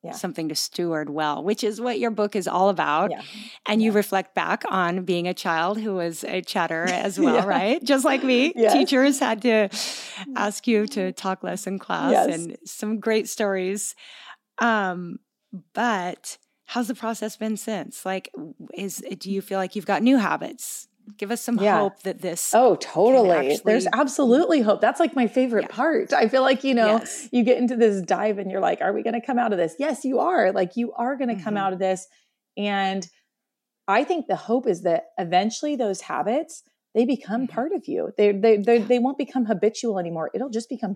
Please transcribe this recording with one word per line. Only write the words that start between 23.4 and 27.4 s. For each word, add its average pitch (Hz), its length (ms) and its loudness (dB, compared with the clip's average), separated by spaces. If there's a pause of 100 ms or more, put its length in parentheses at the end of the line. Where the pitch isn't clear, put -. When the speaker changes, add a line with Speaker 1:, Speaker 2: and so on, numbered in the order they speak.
Speaker 1:
There's 214 220 2
Speaker 2:
actually 240 140 0
Speaker 1:
absolutely 285 600 4
hope. 208 200 2
That's, 220 200 2
like, 320 160 2
my 247 100 4
favorite 233 360 2
Speaker 2:
Yeah. - 120 -4
Speaker 1:
part. 294 380 0
I 233 160 4
feel 262 140 2
like, 262 200 2
you 269 120 2
know, 220 240 4
Speaker 2:
Yes. - 340 -8
Speaker 1:
you 247 100 4